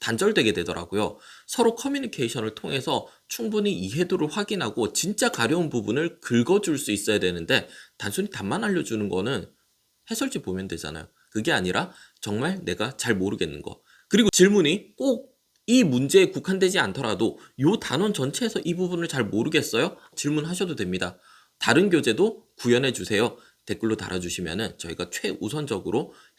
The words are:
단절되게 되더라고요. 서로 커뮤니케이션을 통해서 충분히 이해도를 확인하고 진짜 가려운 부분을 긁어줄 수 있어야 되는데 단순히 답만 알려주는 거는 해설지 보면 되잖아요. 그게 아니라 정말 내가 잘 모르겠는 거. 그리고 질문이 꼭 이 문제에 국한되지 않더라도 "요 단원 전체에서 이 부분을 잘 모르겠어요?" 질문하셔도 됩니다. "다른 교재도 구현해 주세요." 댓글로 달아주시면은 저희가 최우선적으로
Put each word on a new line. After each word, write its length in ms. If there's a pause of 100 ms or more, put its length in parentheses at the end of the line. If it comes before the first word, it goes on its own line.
단절되게 520
되더라고요. 680 (280)
서로 300
커뮤니케이션을 800
통해서 500 (220)
충분히 440
이해도를 560
확인하고 640
진짜 360
가려운 420
부분을 500
긁어줄 580
수 120
있어야 300
되는데 480 (280)
단순히 340
답만 340
알려주는 440
거는 380 (640)
해설지 320
보면 240
되잖아요. 400 (240)
그게 220
아니라 400 (280)
정말 440
내가 320
잘 180
모르겠는 480
거. 200 (260)
그리고 240
질문이 640
꼭 340 (400)
이 140
문제에 420
국한되지 540
않더라도 580 (220)
"요 180
단원 340
전체에서 520
이 100
부분을 320
잘 180
모르겠어요?" 720 (200)
질문하셔도 580
됩니다. 420 (420)
"다른 320
교재도 540 (120)
구현해 360
주세요." 440 (300)
댓글로 300
달아주시면은 840
저희가 320
최우선적으로 1000 (260)